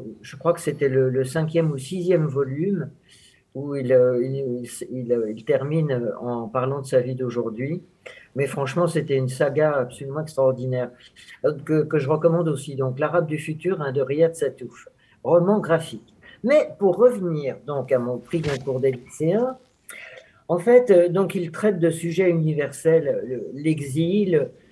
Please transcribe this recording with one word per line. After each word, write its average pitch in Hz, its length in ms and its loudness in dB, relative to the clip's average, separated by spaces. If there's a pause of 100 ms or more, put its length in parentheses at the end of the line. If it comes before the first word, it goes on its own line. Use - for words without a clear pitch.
(220)
je - 140 -18
crois 170 160 0
que 165 80 -8
c'était 143 280 -2
le, 131 200 4
le 131 160 0
cinquième 156 480 0
ou 139 60 -6
sixième 175 480 0
volume, 139 640 -2 (640)
où 147 200 -8
il, 131 180 0
euh, 127 320 4
il, 135 120 -4
il, 123 320 -6 (220)
il, 120 220 -6
euh, 113 220 0
il 110 100 -14
termine, 151 460 0
euh, 120 300 -2
en 120 260 -4
parlant 131 340 -2
de 131 60 -10
sa 131 140 2
vie 127 160 -2
d'aujourd'hui. 120 680 -4 (540)
Mais 139 100 0
franchement, 139 400 0
c'était 160 300 0
une 131 120 0
saga 147 440 2
absolument 139 480 -4
extraordinaire, 127 720 0 (540)
euh, 151 100 0 (100)
que, 156 180 2
que 151 160 -2
je 131 100 -2
recommande 165 380 2
aussi. 143 300 -6
Donc, 131 240 -4
L'Arabe 156 260 0
du 151 120 -4
futur, 160 420 -4
hein, 139 100 -4
de 135 100 0
Riyad 156 360 2
Satouf, - 520 -6 (360)
roman 175 340 4
graphique. - 560 -4 (300)
Mais 285 240 4 (100)
pour 185 180 4
revenir 175 600 2 (100)
donc 143 240 -4
à 131 80 4
mon 120 200 -4
prix 160 240 -6
Goncourt 135 360 -4
des 131 140 2
lycéens, 196 640 -2 (880)
en 175 120 0
fait, 240 340 6
euh, 175 160 8
donc 180 260 0
il 170 160 -4
traite 202 300 0
de 165 100 4
sujets 170 400 0
universels, 147 960 0
le, 117 280 -6
l'exil, 156 960 0 (220)